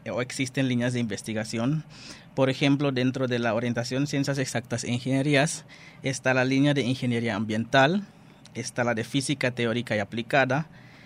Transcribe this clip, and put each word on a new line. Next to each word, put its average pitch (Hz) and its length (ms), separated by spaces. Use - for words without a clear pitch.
eh, 117 60
o 107 120
existen 131 460
líneas 123 240
de 123 80
investigación. 113 840
Por 135 120
ejemplo, 139 440
dentro 127 340
de 120 140
la 117 120
orientación 120 540
ciencias 139 320
exactas 120 460
e - 80
ingenierías 135 720
está - 280
la 127 120
línea 135 300
de 139 80
ingeniería 117 520
ambiental, 113 720
está 120 300
la 117 100
de 110 80
física 131 480
teórica 120 460
y - 20
aplicada, 127 720